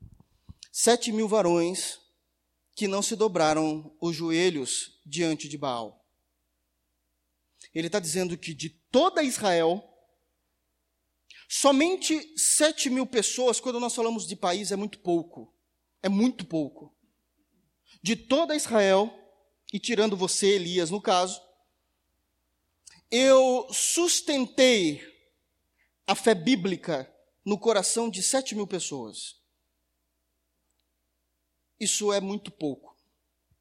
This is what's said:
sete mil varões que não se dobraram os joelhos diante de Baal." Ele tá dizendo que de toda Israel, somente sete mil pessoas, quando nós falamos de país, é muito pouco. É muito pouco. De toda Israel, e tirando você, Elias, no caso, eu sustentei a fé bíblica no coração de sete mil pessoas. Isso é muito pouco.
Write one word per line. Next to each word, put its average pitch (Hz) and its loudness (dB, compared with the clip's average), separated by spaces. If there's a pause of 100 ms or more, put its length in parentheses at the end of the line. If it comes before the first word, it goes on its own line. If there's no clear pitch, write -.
(720)
sete 240 2
mil 220 0
varões 180 0 (760)
que 208 -4
não 196 -2
se 220 -4
dobraram 160 0
os 170 -4
joelhos 165 -2
diante 156 -4
de 147 -12
Baal." 123 -8 (1700)
Ele 165 -6
tá 208 -2
dizendo 170 -4
que - -12
de 147 -10
toda 330 2
Israel, 185 2 (1700)
somente 311 2
sete - 0
mil 254 -2
pessoas, 240 0
quando 240 -4
nós 240 -4
falamos 226 -4
de 190 -10
país, 190 -4
é 202 -4
muito 208 -8
pouco. 170 -4 (520)
É 190 0
muito 208 0
pouco. 147 -6 (1080)
De 233 -2
toda 302 0
Israel, 208 2 (600)
e 208 -4
tirando 214 0
você, 190 0
Elias, 175 0
no 202 -4
caso, 180 0 (1700)
eu 262 6
sustentei 254 2 (1040)
a 190 2
fé 220 2
bíblica 175 -2 (360)
no 202 -2
coração 226 0
de 180 -8
sete 269 -2
mil 208 -6
pessoas. 135 -10 (2500)
Isso 208 -2
é 202 2
muito 196 -6
pouco. - -10 (680)